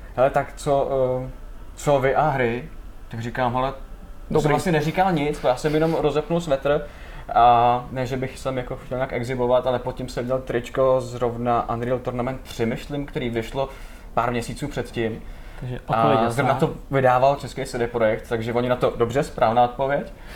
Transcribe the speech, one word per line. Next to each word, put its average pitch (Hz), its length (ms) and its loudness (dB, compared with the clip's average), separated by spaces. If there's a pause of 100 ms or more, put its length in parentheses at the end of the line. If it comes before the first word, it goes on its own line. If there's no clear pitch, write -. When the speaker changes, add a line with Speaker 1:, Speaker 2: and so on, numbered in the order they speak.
(160)
Speaker 1:
„Hele, 131 140 4
tak 143 260 -2
co, 139 340 0 (360)
eh, 127 40 -10 (460)
co 143 240 4
vy 135 160 2
a 151 140 4
hry?“ 127 400 0 (400)
Tak 117 120 -8
říkám: 120 320 0
„Hele, 131 180 0
to - 60 -10 (520)
Speaker 2:
Dobrý. 151 120 2
Speaker 1:
jsem 147 100 4
vlastně 147 200 2
neříkal 160 420 2
nic, 147 300 -2
já 127 120 4
jsem 151 180 -2
jenom 160 260 4
rozepnul 151 420 0
svetr.“ 147 400 2 (520)
A 120 580 6
ne, 127 140 -2
že 131 120 -4
bych 127 220 -6
jsem 131 180 -4
jako 127 180 -6
chtěl - 220 -8
nějak 131 160 -2
exhibovat, 123 540 2
ale 123 120 2
pod 123 160 -6
tím 127 140 -8
jsem 123 160 -4
měl 131 140 0
tričko 131 640 2
zrovna 120 680 -2
Unreal 120 300 -2
Tournament 123 440 -4
tři, - 220 -4
myslím, 139 400 -4
který 131 240 -4
vyšlo 117 400 -2 (440)
pár 120 180 2
měsíců 120 360 -4
předtím. 117 540 -4 (380)
Speaker 3:
Takže 123 280 -8
Speaker 1:
A - 100 -4
Speaker 3:
odpověď 113 220 4
jasná. 117 120 2
Speaker 1:
zrovna 127 220 2
to 147 200 0 (180)
vydával 131 440 6
český 131 300 -8
C 127 120 -8
D 117 100 0
Projekt, 113 420 2
takže 113 240 -2
oni 123 160 2
na 123 60 2
to: 123 220 2
„Dobře, 117 260 2
správná 120 400 4
odpověď.“ 139 500 0 (220)